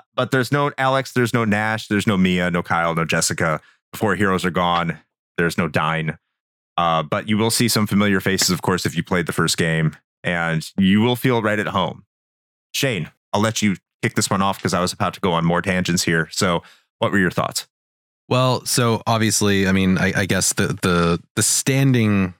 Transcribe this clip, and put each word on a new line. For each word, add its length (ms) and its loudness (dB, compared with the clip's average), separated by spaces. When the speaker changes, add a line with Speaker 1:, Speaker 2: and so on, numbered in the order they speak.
Speaker 1:
but 160 -2
there's 220 0
no 260 0
Alex, 340 0
there's 220 0
no 100 0
Nash, 440 0
there's 180 0
no 100 2
Mia, 340 2
no 120 0
Kyle, 320 -2
no 100 0
Jessica. 560 -2
Before 220 -2
heroes 300 0
are 60 -2
gone, 500 -2
there's 220 -2
no 80 0
Dyne. 500 -2
Uh, 260 0
but 260 -6
you 80 0
will 140 0
see 160 0
some 220 0
familiar 320 2
faces, 300 0
of 120 -2
course, 240 0
if 100 -4
you 60 -2
played 240 -2
the 60 -4
first 240 0
game, 400 0
and 560 -4
you 220 4
will 160 2
feel 260 0
right 160 0
at 100 -4
home. 360 -4
Shane, 380 -4
I'll 80 0
let 220 0
you 140 0
kick 140 -2
this 160 -2
one 120 0
off 200 -2
'cause 120 -2
I 60 0
was 120 0
about 220 -4
to 60 -20
go 120 0
on 120 0
more 160 2
tangents 440 0
here. 260 0
So 320 -2
what 100 0
were 80 2
your 140 2
thoughts? 340 -4
Speaker 2:
Well, 360 0
so 440 0
obviously, 580 2
I 60 2
mean, 260 2
I, 200 0
I 80 0
guess 260 0
the, 160 -2
the, 520 0
the 80 0
standing 960 2